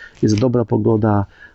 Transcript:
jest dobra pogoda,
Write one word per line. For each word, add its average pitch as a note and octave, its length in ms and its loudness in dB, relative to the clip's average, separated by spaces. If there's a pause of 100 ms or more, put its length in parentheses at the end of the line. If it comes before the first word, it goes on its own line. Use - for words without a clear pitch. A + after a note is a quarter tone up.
(220)
jest G#2+ 180 2
dobra B2 240 0
pogoda, G#2+ 600 0 (280)